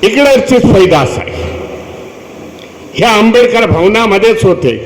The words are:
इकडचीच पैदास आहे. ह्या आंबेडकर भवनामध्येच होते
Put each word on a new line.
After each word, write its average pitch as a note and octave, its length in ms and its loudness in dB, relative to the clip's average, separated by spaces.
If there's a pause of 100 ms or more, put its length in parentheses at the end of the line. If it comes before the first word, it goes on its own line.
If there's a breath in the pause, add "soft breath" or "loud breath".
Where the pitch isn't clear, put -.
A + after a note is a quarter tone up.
इकडचीच B3+ 580 2
पैदास E3+ 520 2
आहे. - 140 -10 (1600)
ह्या A3+ 180 0
आंबेडकर A3+ 540 2
भवनामध्येच G3+ 800 0
होते C#3 400 0